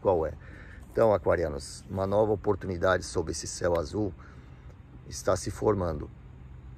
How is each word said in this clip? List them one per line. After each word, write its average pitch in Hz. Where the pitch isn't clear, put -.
qual 90
é. 73
Então, 113
aquarianos, 85
uma 95
nova 107
oportunidade 95
sob 78
esse 78
céu 87
azul 92
está -
se -
formando. 90